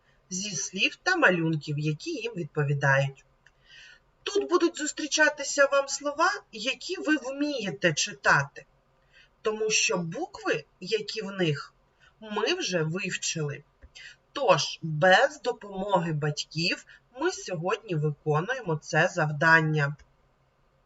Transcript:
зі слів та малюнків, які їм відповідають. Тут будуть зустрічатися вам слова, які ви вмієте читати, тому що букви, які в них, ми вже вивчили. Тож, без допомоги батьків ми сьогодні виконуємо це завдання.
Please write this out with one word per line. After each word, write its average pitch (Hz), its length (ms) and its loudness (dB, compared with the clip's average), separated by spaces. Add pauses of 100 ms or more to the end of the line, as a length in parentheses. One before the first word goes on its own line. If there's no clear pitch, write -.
(300)
зі 190 260 -8
слів 214 400 -4
та 370 200 0
малюнків, 165 640 2
які 151 320 -2
їм 233 220 -6
відповідають. 139 920 0 (1000)
Тут - 260 -2
будуть 339 280 2
зустрічатися 294 880 0
вам 277 220 2
слова, 294 440 0 (200)
які 254 460 -6
ви 302 200 0
вмієте 247 760 -2
читати, 160 720 0 (760)
тому 214 280 -2
що 208 280 0
букви, 240 680 -4 (160)
які 214 420 -6
в 190 100 -8
них, 170 420 -2 (460)
ми 214 340 -2
вже 185 300 -2
вивчили. 160 800 -6 (720)
Тож, 196 480 2
без 185 600 4
допомоги 196 720 -2
батьків 156 720 -4 (340)
ми 349 120 0
сьогодні 185 640 -4
виконуємо 156 800 -2
це 160 320 2
завдання. 156 880 4 (920)